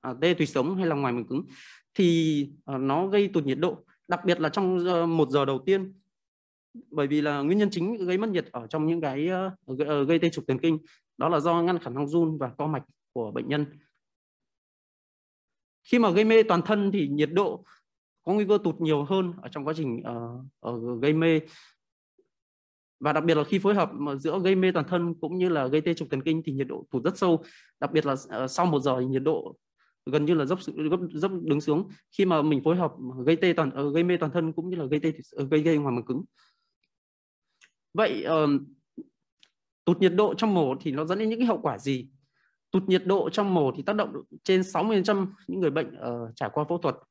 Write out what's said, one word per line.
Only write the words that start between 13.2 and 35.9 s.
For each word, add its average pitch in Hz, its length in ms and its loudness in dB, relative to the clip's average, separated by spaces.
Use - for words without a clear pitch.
bệnh 120 180 -6
nhân. 147 180 -2
Khi 240 140 2
mà 220 120 4
gây 202 140 4
mê 220 180 6
toàn 180 200 2
thân 202 300 0
thì 170 160 0
nhiệt 147 240 0
độ 180 320 -2
có 170 100 -2
nguy 208 160 2
cơ 208 160 4
tụt 160 160 -2
nhiều 156 240 2
hơn 185 280 0
ở - 60 -14
trong 143 180 -8
quá 156 100 -2
trình, 127 280 -6
ờ, 120 400 -10
ờ, 117 120 -8
gây 147 100 2
mê. 160 280 2
Và 151 120 0
đặc 156 120 0
biệt 165 100 4
là 151 100 2
khi 190 140 0
phối 202 160 2
hợp 180 180 2
mà 143 220 -6
giữa 156 260 -4
gây 190 140 4
mê 185 180 4
toàn 160 160 -2
thân 170 320 0
cũng 160 180 -4
như 185 100 2
là 147 180 0
gây 143 140 2
tê 165 140 0
trục 160 160 -8
thần 135 120 -4
kinh 160 220 0
thì 147 80 -6
nhiệt 135 140 -2
độ - 240 -10
tụt 123 140 -4
rất - 140 -2
sâu. 165 240 4
Đặc 143 120 -4
biệt 151 140 2
là, 139 80 2
ờ, 127 200 -4
sau 175 180 0
một 151 140 2
giờ 131 200 2
thì 127 60 -2
nhiệt 131 160 -2
độ - 340 -2
gần 147 180 4
như 165 100 4
là 151 100 2
dốc 180 180 -2
sự, 151 100 -10
dốc, 180 100 2
dốc 165 200 -2
đứng 147 180 2
xuống 151 280 0
khi 196 80 4
mà 165 180 4
mình 147 220 2
phối 165 120 4
hợp 170 160 0
gây 165 100 6
tê 175 200 2
toàn, 151 140 0
ờ, 139 220 -2
gây 165 120 2
mê 180 120 2
toàn 160 160 -2
thân 160 200 0
cũng 175 180 -6
như 180 60 -4
là 160 80 -4
gây 143 160 0
tê, 156 120 0
ờ, 143 120 -4
gây, 151 180 2
gây 156 160 4
ngoài 139 160 0